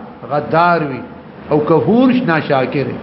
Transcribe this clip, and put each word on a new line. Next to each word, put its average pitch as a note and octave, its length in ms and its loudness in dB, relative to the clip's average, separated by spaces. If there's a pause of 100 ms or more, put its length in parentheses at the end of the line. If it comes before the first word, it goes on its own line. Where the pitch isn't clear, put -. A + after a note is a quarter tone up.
(320)
غدار D#3+ 520 2
وي. C3 180 -8 (480)
او D3+ 100 2
کفور F3 540 4
ش-، B3 140 0
ناشاکره. C#3 760 -2